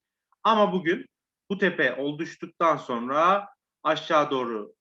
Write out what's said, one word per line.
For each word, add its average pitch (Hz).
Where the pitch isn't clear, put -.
Ama 208
bugün 160
bu 196
tepe 175
oluştuktan 151
sonra 147
aşağı 147
doğru 117